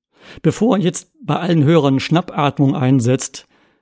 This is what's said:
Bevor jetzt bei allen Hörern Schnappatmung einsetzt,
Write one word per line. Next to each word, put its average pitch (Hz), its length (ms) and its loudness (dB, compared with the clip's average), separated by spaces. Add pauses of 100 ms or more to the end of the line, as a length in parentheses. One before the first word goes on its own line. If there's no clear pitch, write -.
(420)
Bevor 196 360 0
jetzt 185 340 -4 (100)
bei 147 140 -2
allen 165 260 0
Hörern 139 380 2
Schnappatmung 143 720 -2
einsetzt, 127 720 -2 (360)